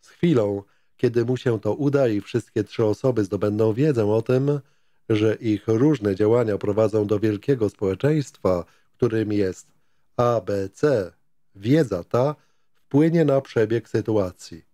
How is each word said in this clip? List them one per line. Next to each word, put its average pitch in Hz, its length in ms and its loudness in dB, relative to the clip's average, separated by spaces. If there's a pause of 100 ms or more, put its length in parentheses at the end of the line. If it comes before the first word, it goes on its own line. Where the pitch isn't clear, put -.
Z - 80 -20
chwilą, 104 540 0 (340)
kiedy 120 280 0
mu 123 120 -2
się 117 220 -2
to 104 140 -2
uda 139 340 0
i 104 140 0
wszystkie - 420 -4
trzy - 220 -2
osoby 110 380 0
zdobędą 104 500 0
wiedzę 123 320 0
o 107 160 2
tym, 139 380 0 (500)
że 107 260 2
ich 107 320 -4
różne 113 480 2
działania 107 420 2
prowadzą 104 500 0
do 104 120 0
wielkiego 107 500 0
społeczeństwa, 95 960 -2 (280)
którym 110 400 -2
jest 95 340 -2 (500)
A 120 240 2
B 98 280 -4
C, 113 420 -2 (440)
wiedza 104 480 0
ta 135 320 -2 (380)
wpłynie 160 520 2
na 139 160 2
przebieg 113 480 -2
sytuacji. 98 840 -4